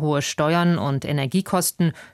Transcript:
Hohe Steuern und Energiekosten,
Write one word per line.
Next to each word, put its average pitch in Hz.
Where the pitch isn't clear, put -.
Hohe 147
Steuern 170
und 135
Energiekosten, 165